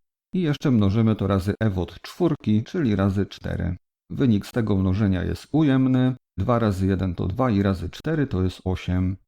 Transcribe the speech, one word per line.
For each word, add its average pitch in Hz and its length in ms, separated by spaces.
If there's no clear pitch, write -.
i 185 60
jeszcze 147 300
mnożymy 110 460
to 98 100
razy 98 340
f 101 180
od - 220
czwórki, 113 640
czyli 127 320
razy 98 300
cztery. 87 500
Wynik 101 360
z - 60
tego 107 240
mnożenia 95 480
jest 85 280
ujemny. 131 640
Dwa 117 200
razy 98 280
jeden 92 280
to 95 120
dwa 123 240
i 98 120
razy 90 260
cztery 151 380
to 92 160
jest 92 220
osiem. 92 520